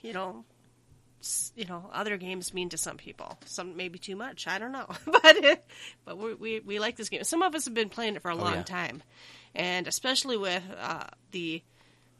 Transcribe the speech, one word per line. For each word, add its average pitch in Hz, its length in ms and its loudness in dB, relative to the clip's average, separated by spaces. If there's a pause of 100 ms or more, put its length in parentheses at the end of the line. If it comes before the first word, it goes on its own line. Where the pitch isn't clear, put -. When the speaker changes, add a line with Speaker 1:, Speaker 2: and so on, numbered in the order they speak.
Speaker 1:
you 226 100 -10
know, 190 320 -8 (760)
s-, - 360 -4
you 226 80 -8
know, 180 280 -12
other 208 240 -2
games 185 380 -8
mean 180 140 -4
to 160 100 -8
some - 180 -6
people. - 480 -16
Some 175 320 -10
maybe 180 220 -8
too 196 180 -10
much. 240 300 -10
I 180 120 -2
don't 233 140 -8
know, 262 140 -8 (120)
<laughs> - 80 -20
but, 320 580 10 (400)
but 175 120 -12
we, 214 180 -6
we, 220 260 -6
we 208 180 -6
like 220 180 -2
this 214 120 -8
game. - 160 -6
Some 330 180 2
of 359 120 2
us 311 120 -4
have 240 80 -8
been 220 160 0
playing 226 260 -4
it 185 60 -10
for 180 80 -4
a 170 60 -2
Speaker 2:
Oh, - 20 -4
Speaker 1:
long 175 160 0
Speaker 2:
yeah. 180 80 -2
Speaker 1:
time, 175 400 -6 (520)
and 180 340 -2
especially 262 480 0
with, 190 260 -2 (180)
uh, 143 240 -6 (280)
the, 170 300 -4 (580)